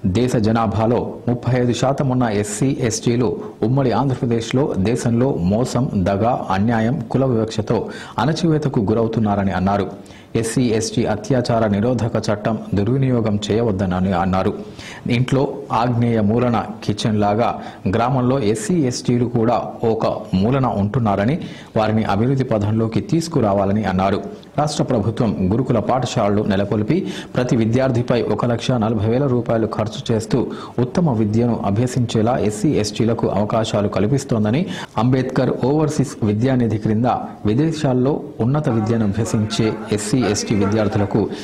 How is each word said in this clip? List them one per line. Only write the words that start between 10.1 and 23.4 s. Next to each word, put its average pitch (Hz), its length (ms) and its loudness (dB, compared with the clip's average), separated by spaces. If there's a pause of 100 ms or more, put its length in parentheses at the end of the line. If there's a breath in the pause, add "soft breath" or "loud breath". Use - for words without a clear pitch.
ఎస్సీ, 113 260 0
ఎస్టీ 113 440 0
అత్యాచార 113 600 0
నిరోధక 113 500 0
చట్టం 107 420 -2 (160)
దుర్వినియోగం 113 640 2 (120)
చేయవద్దనని 98 640 0
అన్నారు. 92 400 0 (560 loud breath)
ఇంట్లో 127 640 0
ఆగ్నేయ 117 500 2
మూలన 113 440 2 (180)
కిచెన్ 107 380 0
లాగా 104 400 0 (280 loud breath)
గ్రామంలో 123 500 2
ఎస్సీ, 127 480 0
ఎస్టీలు 123 380 0
కూడా 113 460 0 (120)
ఒక 113 380 0 (140)
మూలన 123 300 2
ఉంటున్నారని, 104 720 0 (380 loud breath)
వారిని 110 260 2
అభివృద్ధి 123 400 0
పథంలోకి 110 580 0
తీసుకురావాలని 107 840 0